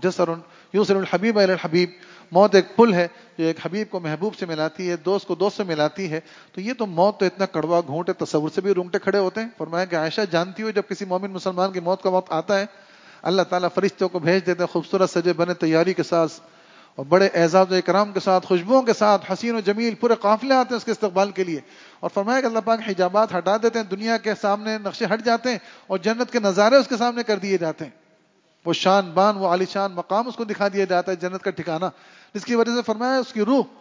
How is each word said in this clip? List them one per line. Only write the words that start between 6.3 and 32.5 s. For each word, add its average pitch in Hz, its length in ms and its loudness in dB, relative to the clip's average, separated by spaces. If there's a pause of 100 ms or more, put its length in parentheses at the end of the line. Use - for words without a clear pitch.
تو - 80 -12
یہ 214 180 -4
تو 226 80 -2
موت 190 340 2
تو 196 60 2
اتنا 190 200 -2
کڑوا 170 400 0
گھونٹ 160 220 -6
ہے، 185 60 0
تصور 156 400 -2
سے 202 60 -4
بھی 196 140 0
رونگٹے 180 240 -2
کھڑے 196 200 2
ہوتے 190 220 -2
ہیں۔ 226 80 -8 (100)
فرمایا 165 260 -4
کہ 175 120 -4
عائشہ 160 240 -2 (100)
جانتی 175 320 -2
ہو 220 80 -4
جب 202 180 0
کسی 202 160 -8
مومن 185 260 -4
مسلمان 185 420 -2
کی 185 80 -6
موت 180 220 -2
کا 196 60 0
وقت 185 240 0
آتا 180 260 0
ہے، 196 80 -4 (560)
اللہ 185 200 2
تعالیٰ 180 320 -2
فرشتوں 190 340 0
کو 180 100 -6
بھیج 170 280 0
دیتے 175 160 0
ہیں 165 100 -4
خوبصورت 185 380 0
سجے 175 220 0
بنے 170 220 0
تیاری 165 400 2
کے 170 80 0
ساتھ، 165 300 0 (680)
اور 135 60 -8
بڑے 185 280 4
اعزاز 175 380 4
و - 20 2
اکرام 190 380 2
کے 190 80 -4
ساتھ، 185 260 2
خوشبوؤں 190 360 2
کے 233 100 2
ساتھ، 202 400 2
حسین 233 220 -4
و 226 60 -2
جمیل 208 340 -2
پورے 233 260 2
قافلے 220 340 2
آتے 254 160 2
ہیں 247 60 -4
اس 214 80 -6
کے 233 60 -4
استقبال 196 400 0
کے 190 140 -2
لیے۔ 160 160 -6 (400)
اور 175 140 -4
فرمایا 220 260 0
کہ 262 60 0
اللہ 226 180 -2
پاک 226 240 0
حجابات 190 480 0
ہٹا 180 200 0
دیتے 226 220 0
ہیں، 220 80 -6
دنیا 208 300 -4
کے 220 240 -2
سامنے 214 380 -2
نقشے 202 260 -6 (100)
ہٹ 226 100 -2
جاتے 233 260 0
ہیں 226 80 -2 (280)
اور 190 120 -2
جنت 226 340 -2
کے 240 80 0
نظارے 208 360 4
اس 269 120 4
کے 262 80 -2
سامنے 240 260 -2
کر 214 160 0
دیے 190 200 0
جاتے 160 260 -4
ہیں۔ 131 60 -14 (760)
وہ 170 80 0
شان 190 380 2
بان، 196 260 2
وہ 190 120 -2
عالی 180 240 0
شان 196 200 -4
مقام 185 360 -4
اس 240 80 -12
کو 233 80 -6
دکھا 202 240 -2
دیا 196 160 0
جاتا 180 280 0
ہے، 185 40 -4
جنت 180 260 -6
کا 196 80 -4
ٹھکانہ، 165 340 -6 (500)
جس 196 100 -10
کی 240 100 -4